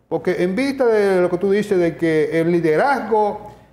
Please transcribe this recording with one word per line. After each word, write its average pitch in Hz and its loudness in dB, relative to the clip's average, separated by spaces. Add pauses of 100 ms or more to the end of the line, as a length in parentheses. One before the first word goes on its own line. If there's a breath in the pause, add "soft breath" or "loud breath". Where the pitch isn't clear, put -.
porque 165 -2
en 185 -2
vista 269 -2
de 202 2
lo 175 2
que - -2
tú 196 -2
dices, 208 0
de 170 0
que 156 0
el 165 0
liderazgo 208 0 (200 loud breath)